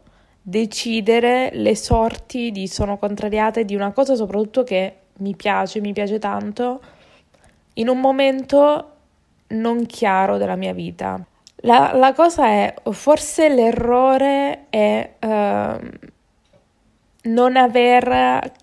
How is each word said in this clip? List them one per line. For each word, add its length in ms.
decidere 1120
le 220
sorti 760
di, 180
sono 300
contrariata 640
di 120
una 180
cosa, 220
soprattutto 500
che 320
mi 160
piace, 460
mi 120
piace 260
tanto, 640
in 140
un 120
momento 880
non 380
chiaro 500
della 200
mia 160
vita. 500
La, 300
la 200
cosa 340
è, 260
forse 560
l'errore 1200
è, 480
ehm, 720
non 340
aver 960